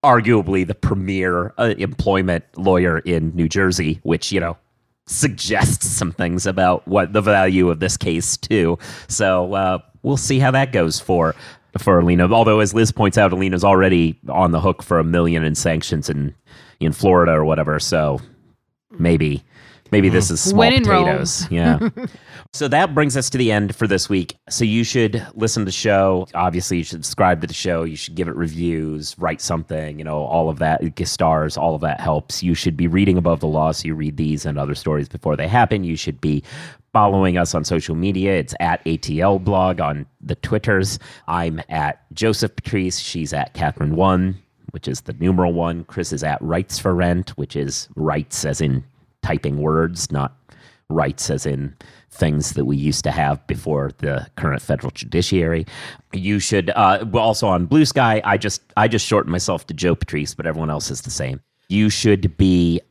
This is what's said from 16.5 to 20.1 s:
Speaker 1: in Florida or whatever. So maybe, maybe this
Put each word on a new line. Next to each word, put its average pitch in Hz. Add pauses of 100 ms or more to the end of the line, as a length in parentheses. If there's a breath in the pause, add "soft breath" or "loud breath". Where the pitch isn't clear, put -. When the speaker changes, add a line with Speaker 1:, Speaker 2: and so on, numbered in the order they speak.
Speaker 1:
in 78
Florida 87
or 78
whatever. 76
So 76 (800)
maybe, 80 (480 soft breath)
maybe 98
this 90